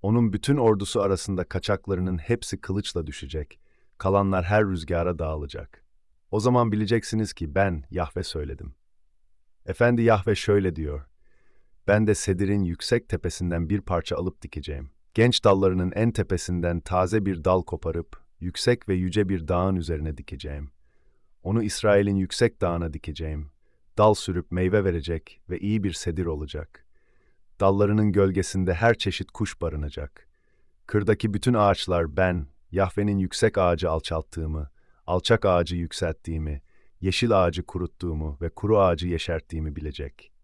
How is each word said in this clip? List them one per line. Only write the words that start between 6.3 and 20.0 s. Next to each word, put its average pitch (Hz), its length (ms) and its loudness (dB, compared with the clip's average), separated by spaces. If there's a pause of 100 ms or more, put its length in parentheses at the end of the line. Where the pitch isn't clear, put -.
O 107 80 0
zaman 120 320 4
bileceksiniz 107 640 0
ki 73 220 -8
ben 92 360 0
Yahve 87 320 -4
söyledim." 71 520 -10 (920)
Efendi 120 360 2
Yahve 110 340 4
şöyle 98 400 2
diyor: 73 300 -6 (840)
"Ben 107 200 4
de 104 80 4
Sedir'in 98 480 0
yüksek 92 460 -2
tepesinden 85 600 -2
bir 101 120 0
parça 87 340 -4
alıp - 260 -6
dikeceğim. 71 480 -10 (240)
Genç 117 300 4
dallarının 92 520 4
en 113 160 2
tepesinden 87 680 -2
taze 92 460 0
bir 90 180 -2
dal 90 200 4
koparıp - 580 -8 (180)
yüksek 110 500 -2
ve 98 40 2
yüce 92 360 0
bir 85 180 -2
dağın 90 280 2
üzerine 80 420 -4